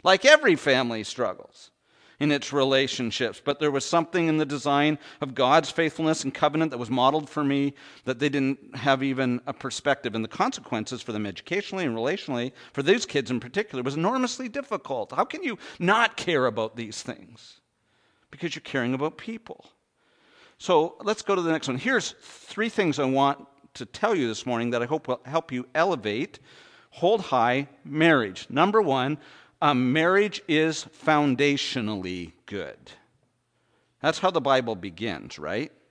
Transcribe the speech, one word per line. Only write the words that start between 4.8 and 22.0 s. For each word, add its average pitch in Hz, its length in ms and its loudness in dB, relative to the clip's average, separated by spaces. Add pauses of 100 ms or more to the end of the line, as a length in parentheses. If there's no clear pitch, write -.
of 131 140 -6
God's 135 340 4
faithfulness 160 540 0
and 135 100 -4
covenant 151 380 0
that 120 80 -6
was 120 100 -6
modeled 135 400 2
for 151 140 -4
me 139 320 0 (300)
that 127 120 -4
they 143 100 0
didn't 135 480 -2
have 131 280 0
even 127 420 0
a 135 80 -8
perspective. 131 600 -4
And 113 80 -2
the 110 40 -6
consequences 131 760 -4
for 120 80 -10
them 107 160 -4
educationally 185 580 -6
and 120 100 -2
relationally, 131 580 -4 (200)
for 139 80 -4
these 190 240 2
kids 123 240 -4
in 123 100 -2
particular, 127 440 -6
was 139 100 -4
enormously 240 560 -2
difficult. 220 600 -6
How 165 140 0
can 349 180 -10
you 240 160 -6 (180)
not 214 400 2
care 139 300 0
about 113 280 -4
these 113 280 -10
things? - 580 -18 (720)
Because 165 240 -8
you're 156 80 -12
caring 127 320 -2
about 151 240 -4
people. - 480 -14 (880)
So 170 460 2
let's 208 180 -2
go 202 140 0
to 185 80 0
the 165 80 0
next 156 160 -2
one. 131 100 -2
Here's 240 420 -2